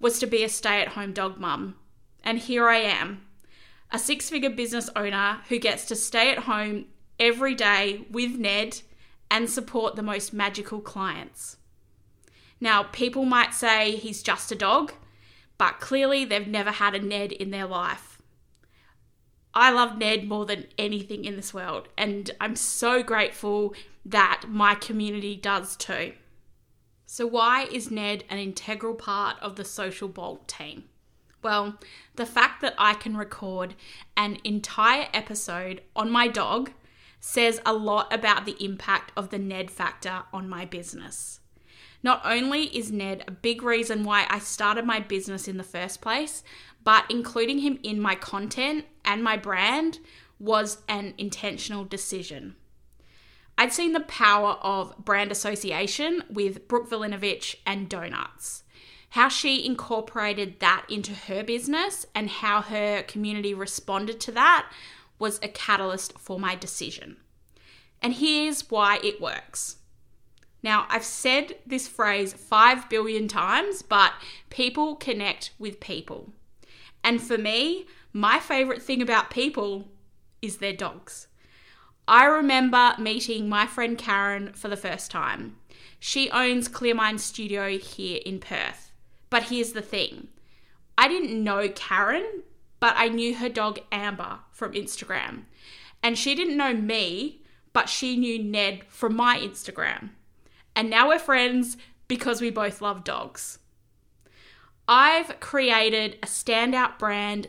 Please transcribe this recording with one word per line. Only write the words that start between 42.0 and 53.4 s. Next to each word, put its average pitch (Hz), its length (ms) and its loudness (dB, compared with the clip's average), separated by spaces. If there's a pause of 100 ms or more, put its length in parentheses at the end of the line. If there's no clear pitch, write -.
Not 254 220 2
only 262 400 0 (120)
is 214 140 -6
Ned 196 380 -6
a - 20 -10
big 233 320 -2
reason 226 420 0
why 208 260 4
I 202 80 0
started 214 480 0
my 220 140 0
business 190 460 -6
in 185 120 -8
the 185 40 -8
first 180 380 -8
place, 269 420 -4 (400)
but 220 280 6
including 240 480 0
him 277 240 0
in 214 180 -4
my 202 140 2
content 254 720 -4 (180)
and 208 180 0
my 220 140 2
brand 208 640 0 (400)
was 214 400 0 (100)
an 202 300 -6
intentional 202 680 -8
decision. 185 720 -10 (1000)